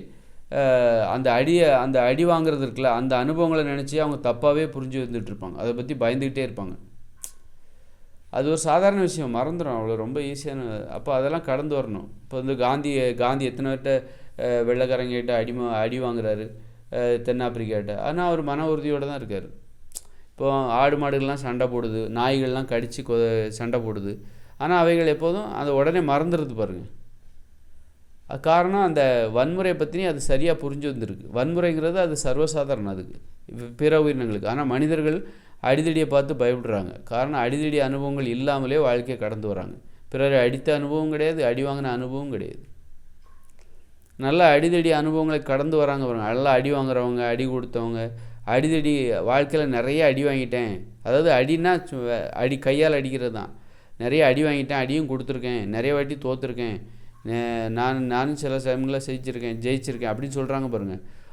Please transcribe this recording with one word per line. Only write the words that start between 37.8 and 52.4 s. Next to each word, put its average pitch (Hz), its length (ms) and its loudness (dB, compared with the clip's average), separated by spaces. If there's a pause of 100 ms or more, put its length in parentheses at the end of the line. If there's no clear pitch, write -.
இல்லாமலே 135 520 0
வாழ்க்கையை 123 400 2
கடந்து 110 300 -4
வராங்க. 92 280 -6 (340)
பிறரை 135 300 4
அடித்த 135 360 2
அனுபவம் 151 340 -2
கிடையாது, 156 360 0
அடி 123 200 2
வாங்கின 139 260 -2
அனுபவம் 127 380 -4
கிடையாது. 95 320 -8 (1600)
நல்ல 147 420 8
அடிதடி 170 320 4
அனுபவங்களை 156 500 2
கடந்து 147 360 0
வராங்க 139 280 2
பாருங்க. 117 200 -2
நல்லா 131 260 2
அடி 131 220 4
வாங்குறவங்க, 123 540 0
அடி 123 200 0
கொடுத்தவங்க, 120 520 -4 (460)
அடிதடி 147 480 2 (300)
வாழ்க்கையில 143 420 2
நிறைய 135 400 2
அடி 139 200 4
வாங்கிட்டேன். 123 460 0 (320)
அதாவது 147 280 4
அடின்னா 160 420 4 (100)
சு-, 120 460 -4
அடி 131 300 -2